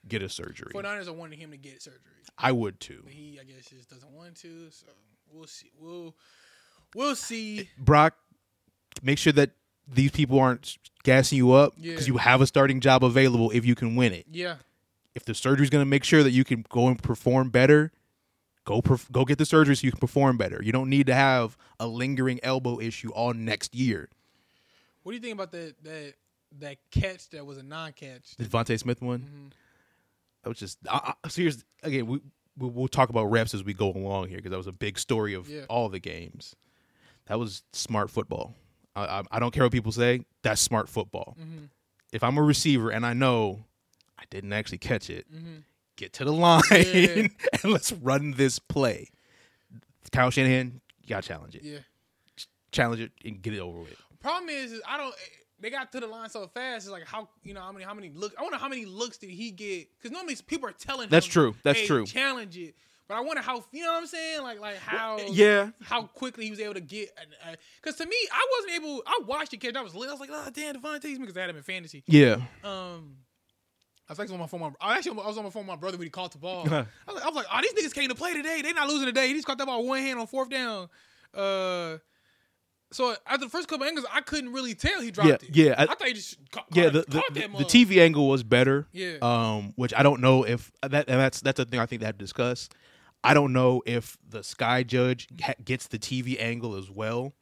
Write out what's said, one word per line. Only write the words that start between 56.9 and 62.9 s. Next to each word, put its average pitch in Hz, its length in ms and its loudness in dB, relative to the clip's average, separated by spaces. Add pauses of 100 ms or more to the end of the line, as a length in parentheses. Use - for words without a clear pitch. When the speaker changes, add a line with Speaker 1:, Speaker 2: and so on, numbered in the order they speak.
Speaker 2:
like, 170 160 -16
how, 214 220 -14 (140)
you 202 120 -18
know, 190 60 -16
how 185 100 -16
many, 196 120 -18
how 202 120 -14
many 190 160 -18
look-, 202 260 -10
I 254 60 -8
wonder 330 160 -8
how 269 100 -8
many 254 160 -10
looks 208 320 -10
did 196 140 -20
he 214 200 -12
get? 185 360 -10 (140)
'Cause 233 100 -14
normally 330 240 -10 (120)
people 269 220 -8
are 175 40 -18
telling 262 360 -10
Speaker 1:
That's 160 160 6
Speaker 2:
him, - 60 -10
Speaker 1:
true. 135 320 2
That's 143 180 2
Speaker 2:
"Hey, 208 60 -2
Speaker 1:
true. 127 180 2
Speaker 2:
challenge 240 520 -4
it." 165 180 -16 (320)